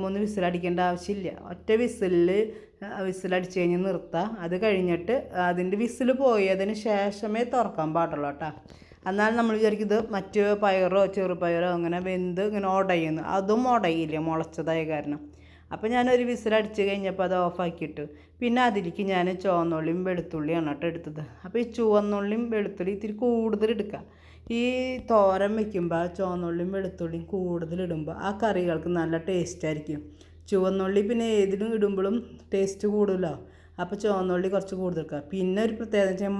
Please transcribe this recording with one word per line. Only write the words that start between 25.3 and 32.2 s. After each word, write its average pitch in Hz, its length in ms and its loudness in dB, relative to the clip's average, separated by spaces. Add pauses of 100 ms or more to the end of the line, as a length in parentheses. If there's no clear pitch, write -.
വയ്ക്കുമ്പോൾ 175 460 0 (120)
ചുവന്നുള്ളിയും 180 580 -2
വെളുത്തുള്ളിയും 170 480 -6 (100)
കൂടുതലിടുമ്പോൾ 170 840 -2 (120)
ആ - 20 0 (120)
കറികൾക്ക് 175 580 0
നല്ല 165 160 0 (140)
ടേസ്റ്റ് 175 400 -2
ആയിരിക്കും. 151 320 -6 (480)
ചുവന്നുള്ളി 190 580 2
പിന്നെ 233 200 0 (120)
ഏതിലും 196 360 2
ഇടുമ്പോഴും 202 400 2 (360)